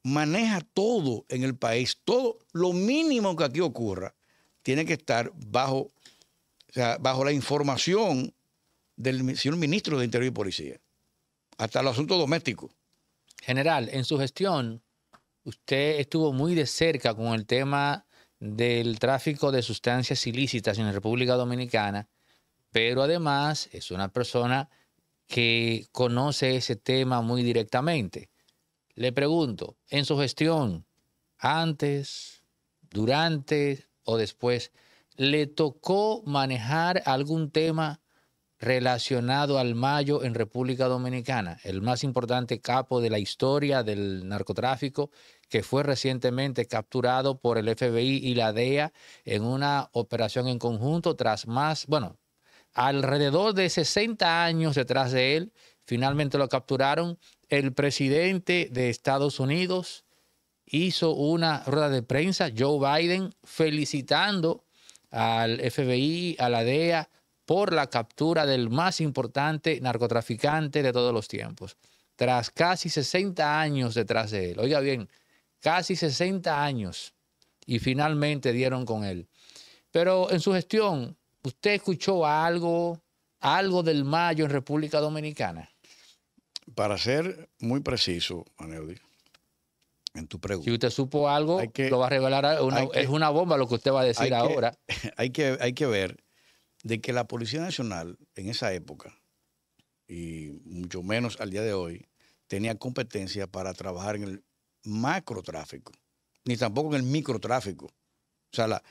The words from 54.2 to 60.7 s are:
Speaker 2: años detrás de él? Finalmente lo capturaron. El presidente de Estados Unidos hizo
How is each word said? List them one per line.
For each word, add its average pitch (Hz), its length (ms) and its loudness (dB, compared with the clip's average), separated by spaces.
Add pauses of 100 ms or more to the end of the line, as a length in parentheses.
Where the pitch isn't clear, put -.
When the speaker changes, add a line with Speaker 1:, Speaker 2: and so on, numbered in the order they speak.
Speaker 2:
años 160 300 2
detrás 131 380 2
de 131 240 4
él? 185 160 -6 (320)
Finalmente 139 520 0
lo 139 120 2
capturaron. 143 720 0 (300)
El 139 240 2
presidente 165 960 2
de 123 200 0
Estados 139 500 0
Unidos 175 640 -2 (640)
hizo 165 460 2